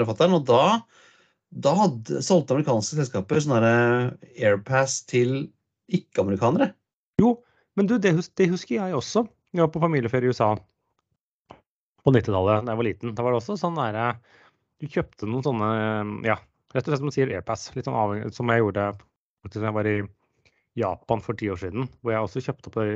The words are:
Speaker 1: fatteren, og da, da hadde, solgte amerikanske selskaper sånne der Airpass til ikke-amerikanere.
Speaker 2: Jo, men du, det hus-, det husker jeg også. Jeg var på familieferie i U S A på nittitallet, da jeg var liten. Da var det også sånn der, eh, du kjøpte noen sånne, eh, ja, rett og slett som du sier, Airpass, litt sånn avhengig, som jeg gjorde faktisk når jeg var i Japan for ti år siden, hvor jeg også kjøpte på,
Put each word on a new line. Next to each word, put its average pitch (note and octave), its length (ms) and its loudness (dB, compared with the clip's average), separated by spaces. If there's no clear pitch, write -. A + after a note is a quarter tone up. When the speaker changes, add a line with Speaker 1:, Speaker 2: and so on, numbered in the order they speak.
Speaker 1:
fatteren, E3 300 2
og C#3 100 -2
da, D#3 320 4
da C3+ 240 0
hadde, C#3+ 480 0
solgte D#3+ 320 2
amerikanske C#3+ 460 0
selskaper C3+ 420 0
sånne C3 220 2
der A#2+ 420 4
Airpass B2 600 0
til B2+ 400 0
ikke-amerikanere. A#2+ 800 0
Speaker 2:
Jo, A#3 160 4
men G3 160 2
du, B3 80 2
det F#3 160 4
hus-, F3 240 -4
det F#3+ 160 6
husker A3+ 240 -4
jeg F#3 160 -4
også. G#3 320 -2
Jeg E3+ 160 2
var D#3 80 -6
på D#3+ 80 0
familieferie B2+ 480 0
i - 0 -
U - 80 -4
S - 80 2
A G#2+ 60 2
på C3+ 80 6
nittitallet, G#2 480 2
da A#2+ 80 -6
jeg A2 80 -4
var A#2 80 -2
liten. G#2+ 260 -6
Da A#2+ 140 -4
var B2 80 0
det A2+ 80 -2
også G3+ 160 -8
sånn E3+ 180 -4
der, A2 300 -4
eh, - 360 -10
du D3 80 -12
kjøpte - 400 -8
noen B2+ 240 -4
sånne, G#2+ 220 -2
eh, G#2+ 360 -4
ja, G2+ 80 0
rett C3+ 160 -4
og D3+ 60 0
slett C3+ 100 -2
som C#3+ 80 -4
du - 80 -2
sier, C3 160 0
Airpass, - 400 -8
litt C3 160 -6
sånn A#2+ 80 -2
avhengig, G#2+ 400 -2
som A#2+ 160 2
jeg A#2 80 4
gjorde G2+ 300 -2
faktisk G#2 160 -10
når G#2+ 160 -2
jeg G#2 80 0
var G#2+ 80 0
i G#2 80 0
Japan G#2+ 480 -2
for A#2 80 -6
ti A2 160 -6
år F2+ 80 -4
siden, G2 300 -6
hvor A2+ 80 0
jeg A2 80 0
også A#2 240 -6
kjøpte - 240 -10
på, A2 140 -4